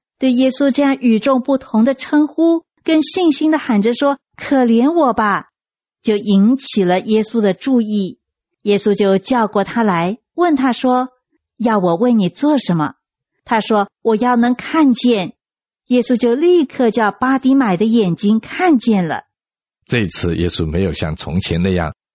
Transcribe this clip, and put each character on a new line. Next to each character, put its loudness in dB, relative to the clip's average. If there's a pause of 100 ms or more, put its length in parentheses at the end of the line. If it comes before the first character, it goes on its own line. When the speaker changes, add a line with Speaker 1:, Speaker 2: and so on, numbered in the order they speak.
(200)
Speaker 1:
对 0
耶 2
稣 0
这 0
样 0
与 2
众 0
不 -2
同 0
的 2
称 0
呼， 0 (180)
跟 2
信 0
心 0
的 2
喊 0
着 0
说 0 (180)
：“可 0
怜 2
我 2
吧。” -2 (580)
就 0
引 2
起 -2
了 2
耶 0
稣 -4
的 2
注 0
意。 -4 (440)
耶 0
稣 0
就 2
叫 -2
过 -2
他 -4
来， -2 (160)
问 0
他 0
说 -2 (480)
：“要 0
我 0
为 2
你 2
做 0
什 -2
么？” -4 (500)
他 0
说 -2 (120)
：“我 0
要 0
能 0
看 0
见。” -2 (520)
耶 2
稣 0
就 2
立 2
刻 -2
叫 0
巴 -2
底 2
买 2
的 0
眼 0
睛 0
看 0
见 0
了。 -8 (600)
Speaker 2:
这 0
次 -4
耶 -2
稣 -4
没 -2
有 -2
像 -6
从 -6
前 -4
那 0
样 -4 (200)